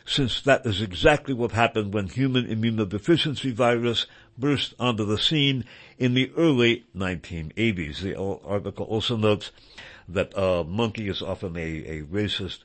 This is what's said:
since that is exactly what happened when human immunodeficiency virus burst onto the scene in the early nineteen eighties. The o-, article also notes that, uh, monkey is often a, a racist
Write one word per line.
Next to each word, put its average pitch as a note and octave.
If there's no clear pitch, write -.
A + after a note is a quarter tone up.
since -
that C3+
is G#2
exactly B2+
what A2+
happened A2
when G2+
human B2+
immunodeficiency A2+
virus A#2+
burst C#3
onto A#2
the G#2
scene C#3
in B2
the C3
early A#2+
nineteen F2
eighties. F2
The F2+
o-, G2
article G2
also A2+
notes G#2+
that, F2
uh, F#2
monkey G#2
is F2+
often F2
a, F2
a D#2+
racist F#2+